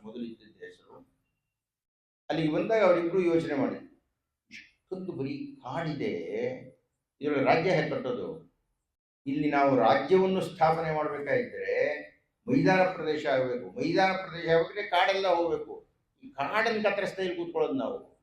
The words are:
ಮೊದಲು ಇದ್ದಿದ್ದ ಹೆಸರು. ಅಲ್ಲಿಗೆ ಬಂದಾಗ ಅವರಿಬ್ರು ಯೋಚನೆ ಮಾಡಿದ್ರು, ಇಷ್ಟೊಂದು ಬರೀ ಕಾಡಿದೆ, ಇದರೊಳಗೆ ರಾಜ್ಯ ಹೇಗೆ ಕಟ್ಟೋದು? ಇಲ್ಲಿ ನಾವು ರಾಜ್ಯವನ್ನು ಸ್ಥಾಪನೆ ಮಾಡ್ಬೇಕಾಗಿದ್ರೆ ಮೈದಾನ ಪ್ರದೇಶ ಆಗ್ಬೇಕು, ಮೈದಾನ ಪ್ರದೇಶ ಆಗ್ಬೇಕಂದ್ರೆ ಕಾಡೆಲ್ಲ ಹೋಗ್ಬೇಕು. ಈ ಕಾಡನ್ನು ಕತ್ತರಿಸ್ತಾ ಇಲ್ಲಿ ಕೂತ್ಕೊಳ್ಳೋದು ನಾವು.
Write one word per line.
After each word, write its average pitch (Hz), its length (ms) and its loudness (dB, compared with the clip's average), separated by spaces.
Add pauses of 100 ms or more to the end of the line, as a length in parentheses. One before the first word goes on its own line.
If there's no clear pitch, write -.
ಮೊದಲು 117 180 -12
ಇದ್ದಿದ್ದ 107 400 -16
ಹೆಸರು. 107 580 -20 (1080)
ಅಲ್ಲಿಗೆ 156 240 0
ಬಂದಾಗ 214 300 0
ಅವರಿಬ್ರು 175 380 2
ಯೋಚನೆ 165 340 2
ಮಾಡಿದ್ರು, - 480 -4 (480)
ಇಷ್ಟೊಂದು - 600 -14
ಬರೀ 135 500 -8
ಕಾಡಿದೆ, 135 500 -6 (1080)
ಇದರೊಳಗೆ 143 240 0
ರಾಜ್ಯ 165 260 4
ಹೇಗೆ 156 200 2
ಕಟ್ಟೋದು? 120 640 -6 (720)
ಇಲ್ಲಿ 147 240 0
ನಾವು 139 260 4
ರಾಜ್ಯವನ್ನು 185 640 4
ಸ್ಥಾಪನೆ 160 540 0
ಮಾಡ್ಬೇಕಾಗಿದ್ರೆ 143 1080 -2 (440)
ಮೈದಾನ 185 340 6
ಪ್ರದೇಶ 151 440 -2
ಆಗ್ಬೇಕು, 127 440 0
ಮೈದಾನ 185 420 2
ಪ್ರದೇಶ 165 360 -8
ಆಗ್ಬೇಕಂದ್ರೆ 165 400 2
ಕಾಡೆಲ್ಲ 190 400 2
ಹೋಗ್ಬೇಕು. 165 580 0 (380)
ಈ 135 40 -18
ಕಾಡನ್ನು 214 540 -2
ಕತ್ತರಿಸ್ತಾ 190 400 -2
ಇಲ್ಲಿ 175 140 -4
ಕೂತ್ಕೊಳ್ಳೋದು 160 380 -2
ನಾವು. 107 480 -6